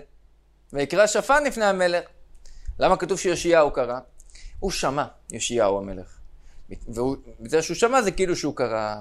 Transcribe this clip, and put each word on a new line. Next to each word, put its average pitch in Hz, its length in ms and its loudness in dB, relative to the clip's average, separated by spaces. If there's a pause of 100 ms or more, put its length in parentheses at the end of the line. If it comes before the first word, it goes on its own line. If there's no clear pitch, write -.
(720)
"ויקרא 170 340 4
שפן 262 360 2
לפני 226 220 0
המלך." 180 400 2 (720)
למה 165 180 4
כתוב 180 220 -4
שיאשיהו 165 520 4
קרא? 123 280 -4 (600)
הוא 196 120 -4
שמע, 143 340 -2 (260)
יאשיהו 110 460 0
המלך. 95 420 -10 (680)
והוא, 123 300 -2 (220)
בזה 131 220 0
שהוא 160 140 -4
שמע 240 260 4
זה 196 100 0
כאילו 180 240 0
שהוא 147 200 -4
קרא, 110 460 -2